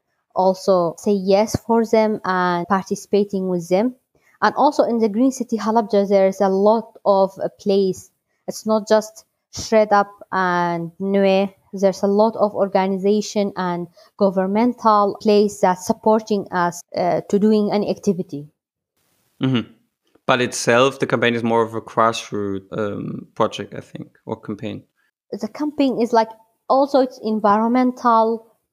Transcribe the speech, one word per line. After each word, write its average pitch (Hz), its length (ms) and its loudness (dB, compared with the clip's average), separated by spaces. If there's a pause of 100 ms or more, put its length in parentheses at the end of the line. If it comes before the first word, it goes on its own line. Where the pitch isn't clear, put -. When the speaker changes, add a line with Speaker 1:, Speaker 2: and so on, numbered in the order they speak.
(360)
Speaker 1:
also 185 600 0
say - 140 -2
yes 196 440 2 (100)
for 226 200 2
them 220 380 0
and 180 440 -2
participating 196 840 -2
with 175 200 -4
them. 226 260 0 (460)
And 214 140 0
also 285 280 2
in 226 160 -2
the 220 100 0
Green 247 220 0
City 233 260 -4
Halabja, 208 500 0
there 196 200 4
is 196 140 -2
a 196 80 2
lot 208 560 2
of, 190 260 2 (120)
uh, 180 60 -4 (100)
place. 196 500 -2 (380)
It's - 180 -12
not 214 220 -2
just 214 380 0 (280)
Shred 214 380 0
Up 202 200 2 (200)
and 175 680 -2
Nue. 196 540 2 (200)
There's 190 300 0
a 202 40 2
lot 208 300 2
of 208 180 0
organization 196 1000 0
and 175 320 -4 (300)
governmental 208 1040 2
place 208 380 2
that's 185 260 0
supporting 214 640 0
us, 175 300 -2 (140)
uh, 170 340 0
to 202 80 2
doing 208 340 2
any 196 180 -2
activity. 170 580 -6 (960)
Speaker 2:
Mm-hmm. 127 280 -2 (540)
But 127 160 2
itself, 127 580 2
the 139 80 -2
campaign 120 280 0
is 113 80 -4
more 117 200 2
of 110 100 -6
a 110 80 -8
grassroots, 104 920 -2
um, 104 640 -8
project, 107 380 -4
I - 80 -14
think, - 440 -20
or 110 140 -10
campaign. 104 440 -12 (480)
Speaker 1:
The 214 160 -8
campaign 285 540 -2
is 233 120 -2
like, 220 160 2 (400)
also 269 320 2
it's 262 220 -4
environmental 226 1200 0 (260)